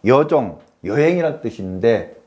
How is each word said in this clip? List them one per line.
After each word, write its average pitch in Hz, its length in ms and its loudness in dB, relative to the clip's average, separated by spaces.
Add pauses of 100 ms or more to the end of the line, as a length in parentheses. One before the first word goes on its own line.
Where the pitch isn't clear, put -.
여정, 135 540 2 (240)
여행이란 151 580 -2
뜻인데 95 720 -2 (120)